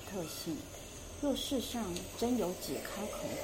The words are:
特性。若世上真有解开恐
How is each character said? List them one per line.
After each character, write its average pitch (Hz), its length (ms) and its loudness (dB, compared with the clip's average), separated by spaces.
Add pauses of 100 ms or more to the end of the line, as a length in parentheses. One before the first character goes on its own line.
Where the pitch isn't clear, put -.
特 190 180 -2
性。 - 300 -2 (680)
若 277 120 6
世 262 280 2
上 220 280 0 (280)
真 240 180 6
有 180 240 4
解 135 240 -2
开 196 220 -2
恐 - 140 -4 (240)